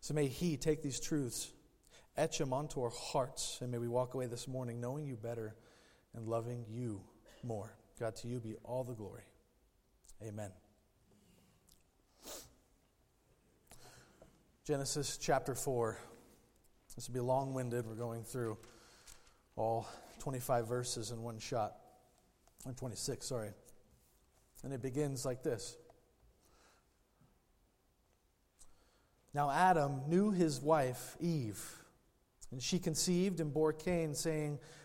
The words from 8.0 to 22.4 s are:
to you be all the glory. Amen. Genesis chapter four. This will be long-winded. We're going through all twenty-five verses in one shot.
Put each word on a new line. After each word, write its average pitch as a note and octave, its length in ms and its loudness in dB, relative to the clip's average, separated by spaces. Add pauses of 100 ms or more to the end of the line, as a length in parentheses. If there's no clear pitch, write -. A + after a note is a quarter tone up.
to A#2 100 -8
you A#2+ 120 -4
be A2 240 -6
all B2+ 200 -2
the B2 100 -8
glory. G#2+ 300 -10 (960)
Amen. G#2 300 -8 (4000)
Genesis C#3 540 0
chapter C3+ 380 2
four. A#2 420 2 (960)
This - 120 -8
will B2 80 -6
be B2+ 60 0
long-winded. B2+ 680 0
We're A2 80 -8
going A#2 280 -4
through A2+ 340 -2 (1000)
all A2+ 320 0 (320)
twenty-five B2 480 4
verses B2 420 0
in A2+ 140 -6
one A#2 160 -6
shot. A2 340 0 (920)